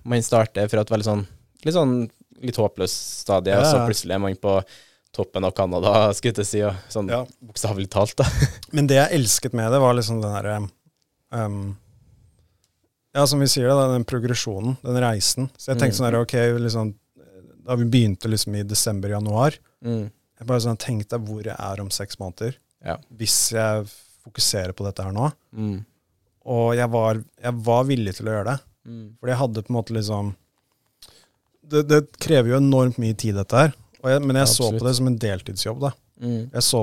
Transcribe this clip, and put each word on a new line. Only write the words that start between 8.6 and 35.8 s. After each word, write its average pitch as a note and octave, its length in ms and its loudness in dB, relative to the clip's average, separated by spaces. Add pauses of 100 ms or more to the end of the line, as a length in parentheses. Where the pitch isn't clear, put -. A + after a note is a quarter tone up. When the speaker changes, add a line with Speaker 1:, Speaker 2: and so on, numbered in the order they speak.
Speaker 2:
Men D3 160 2
det C3+ 80 6
jeg D3+ 240 4
elsket A#2+ 320 0
med A2+ 200 0
det, C#3 100 4
var B2+ 120 6
liksom A2+ 280 -2
den G#2 100 -4
derre, G2+ 220 -4 (800)
ehm, G#2+ 260 -4 (1600)
ja, C#3+ 120 4
som C#3 160 2
vi C#3 80 4
sier B2+ 180 2
det, C#3 80 4
da, C3+ 160 4
den B2 160 0
progresjonen, A#2+ 680 -4 (100)
den B2 160 0
reisen. A#2+ 560 0
Så - 140 -6
jeg A#2+ 80 -2
tenkte A#2+ 180 0
Speaker 1:
Mm. - 20 0
Speaker 2:
sånn B2 120 0
her, A#2 80 2
ok, A#2+ 140 -4 (280)
liksom, A2 320 -2 (720)
da B2 100 -2
vi A#2+ 80 2
begynte A2+ 460 2
liksom G#2+ 260 -2
i G#2 60 -4
desember, G2+ 480 -2
januar, G#2+ 460 0 (280)
Speaker 1:
Mm. A2 260 -4 (280)
Speaker 2:
jeg A#2 80 -16
bare B2 140 0
sånn, A2+ 180 -2
"Tenk A2 300 -4
deg A#2+ 160 -4
hvor G#2+ 180 -10
jeg G#2+ 160 -8
er G2 220 -8
om G2 100 -8
seks - 260 -8
måneder, G#2 380 -8 (300)
Speaker 1:
Ja. - 120 -6 (200)
Speaker 2:
hvis - 360 0
jeg A2 340 0 (380)
fokuserer F#2 480 -4
på G2+ 120 -8
dette G2 180 -6
her F#2+ 100 -6
nå." B2 200 -2 (220)
Speaker 1:
Mm. G#2+ 300 -6 (640)
Speaker 2:
Og A#2 280 2
jeg A#2+ 140 0
var, A2+ 260 2 (280)
jeg B2 100 -4 (120)
var A#2+ 200 4
villig A#2+ 320 0
til G#2+ 100 -8
å A2 40 -2
gjøre G#2 160 -2
det. C3+ 140 -4 (280)
Speaker 1:
Mm. A2+ 320 -16
Speaker 2:
Fordi B2 100 -10
jeg B2 80 0
hadde A2+ 240 -2
på - 80 -8
en B2+ 60 -2
måte A2+ 160 -4
liksom, G2+ 420 -4 (1400)
det, D3+ 180 4
det D3+ 120 8 (180)
krever C3 320 4
jo B2 100 4
enormt C3 380 4
mye A2+ 160 0
tid, G#2 220 -2
dette G2+ 200 0
her. C#3+ 180 4 (280)
Og C3 80 -4
jeg, C#3 140 4
men C3+ 120 2
jeg C3+ 120 4
så B2 180 2
Speaker 1:
Absolutt. A2 140 0
Speaker 2:
på A#2 80 0
det B2+ 80 2
som B2+ 140 0
en A#2+ 80 0
deltidsjobb, A2 600 -6